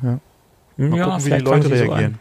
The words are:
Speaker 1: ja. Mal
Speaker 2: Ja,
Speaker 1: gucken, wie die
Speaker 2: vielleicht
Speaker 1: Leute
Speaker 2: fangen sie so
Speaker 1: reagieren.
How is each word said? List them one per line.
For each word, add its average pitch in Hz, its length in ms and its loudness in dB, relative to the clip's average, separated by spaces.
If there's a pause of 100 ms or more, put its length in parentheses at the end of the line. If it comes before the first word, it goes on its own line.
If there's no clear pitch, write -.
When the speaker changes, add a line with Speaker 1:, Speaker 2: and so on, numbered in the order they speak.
Speaker 1:
ja. 123 160 -2 (580)
Mal 147 200 0
Speaker 2:
Ja, 175 100 0
Speaker 1:
gucken, 185 120 -2
wie 143 60 -4
die 143 60 -2
Speaker 2:
vielleicht 131 140 0
Speaker 1:
Leute 143 180 4
Speaker 2:
fangen 139 140 0
sie - 100 2
so - 60 0
Speaker 1:
reagieren. 107 280 -2